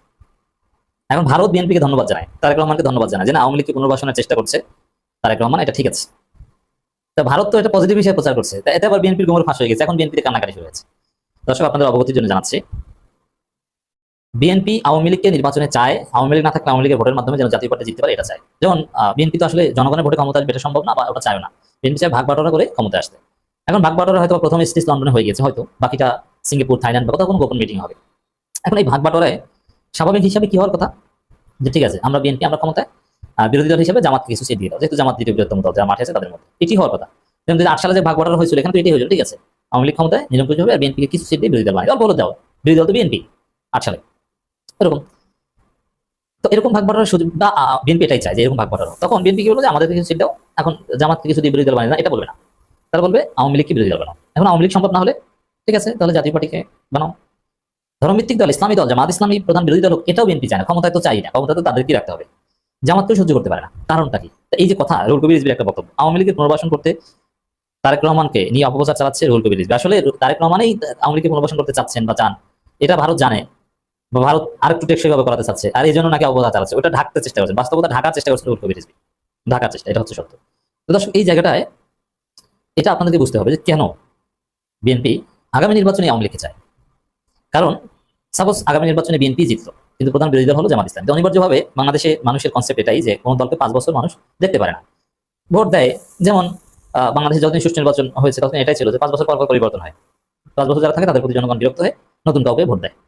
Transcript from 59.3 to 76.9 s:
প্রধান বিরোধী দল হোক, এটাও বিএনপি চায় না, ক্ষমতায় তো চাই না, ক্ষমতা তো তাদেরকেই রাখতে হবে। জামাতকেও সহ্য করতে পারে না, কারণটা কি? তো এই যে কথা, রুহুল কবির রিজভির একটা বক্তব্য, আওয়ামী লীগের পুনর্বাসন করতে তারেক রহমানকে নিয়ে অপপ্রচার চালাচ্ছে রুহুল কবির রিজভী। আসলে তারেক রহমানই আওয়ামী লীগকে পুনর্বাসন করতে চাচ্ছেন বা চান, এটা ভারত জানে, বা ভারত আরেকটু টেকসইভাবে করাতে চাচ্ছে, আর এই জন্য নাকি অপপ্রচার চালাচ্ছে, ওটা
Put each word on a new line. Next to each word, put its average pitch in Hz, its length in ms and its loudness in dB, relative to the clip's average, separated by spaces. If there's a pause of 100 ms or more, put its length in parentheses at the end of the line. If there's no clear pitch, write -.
প্রধান 175 180 2
বিরোধী 160 160 4
দল 185 120 4
হোক, - 80 0 (100)
এটাও 208 140 2
বিএনপি 147 220 0
চায় 98 120 -2
না, 95 100 -4
ক্ষমতায় 170 260 0
তো - 40 -2
চাই 110 220 0
না, - 80 -12
ক্ষমতা 139 280 -2
তো 175 40 -2
তাদেরকেই 135 360 0
রাখতে 95 160 -8
হবে। - 120 -14 (580)
জামাতকেও 196 320 2
সহ্য 175 180 2
করতে 101 180 0
পারে 85 140 -4
না, - 40 -18 (180)
কারণটা 156 300 0
কি? 85 120 -14 (200)
তো - 120 -4
এই 185 80 4
যে 190 120 0
কথা, 139 140 -2 (120)
রুহুল 135 140 2
কবির 160 160 4
রিজভির 135 180 0
একটা 117 140 -4
বক্তব্য, - 180 -8 (100)
আওয়ামী 160 220 0
লীগের 190 180 0
পুনর্বাসন 151 320 0
করতে 156 200 -2 (920)
তারেক 143 220 2
রহমানকে 156 360 0 (120)
নিয়ে 139 120 2
অপপ্রচার 139 340 0
চালাচ্ছে 139 300 -2
রুহুল 117 140 4
কবির 104 140 2
রিজভী। 95 160 -2
আসলে 123 220 2 (240)
তারেক 131 220 0
রহমানই 190 300 2 (320)
আওয়ামী 147 120 0
লীগকে 160 140 0
পুনর্বাসন 147 300 -2
করতে 143 180 -4
চাচ্ছেন 123 280 -2
বা 110 80 -2
চান, 107 180 0 (500)
এটা 156 160 4
ভারত 151 260 0
জানে, 113 160 2 (760)
বা 127 140 2
ভারত 156 160 4 (180)
আরেকটু 165 280 0
টেকসইভাবে 156 380 2
করাতে 117 160 0
চাচ্ছে, 107 240 -6 (100)
আর 131 120 2
এই 151 40 4
জন্য 160 200 2
নাকি 147 120 2
অপপ্রচার 127 300 2
চালাচ্ছে, 98 240 -2
ওটা 165 180 0